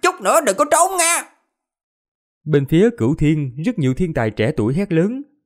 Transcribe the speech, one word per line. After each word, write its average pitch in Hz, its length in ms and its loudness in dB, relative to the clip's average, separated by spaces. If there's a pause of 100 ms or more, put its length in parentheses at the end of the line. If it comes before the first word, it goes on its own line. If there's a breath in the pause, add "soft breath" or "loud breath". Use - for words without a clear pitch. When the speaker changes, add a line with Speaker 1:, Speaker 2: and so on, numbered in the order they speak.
Speaker 1:
chút 359 200 0
nữa 262 240 2
đừng 196 120 0
có 294 60 2
trốn 359 340 2
nha. 330 240 0 (1200)
Speaker 2:
Bên 143 220 0
phía 190 320 4
Cửu 120 160 0
Thiên, 147 500 -2
rất 240 140 -4
nhiều 131 160 0
thiên 165 200 -4
tài 113 160 -2
trẻ 110 260 -2
tuổi 113 180 0
hét 196 180 -4
lớn, 208 300 0 (220)